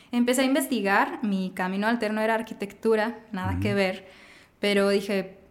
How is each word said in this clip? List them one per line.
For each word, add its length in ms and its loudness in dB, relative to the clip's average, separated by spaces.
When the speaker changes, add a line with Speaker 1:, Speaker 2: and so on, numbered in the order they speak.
Speaker 1:
Empecé 300 2
a 40 2
investigar, 760 0
mi 320 -2
camino 340 -2
alterno 340 0
era 140 0
arquitectura, 840 -2
nada 260 -4
que 100 0
Speaker 2:
Ujú. 80 0
Speaker 1:
ver, 300 -2
pero 300 2
dije, 480 -2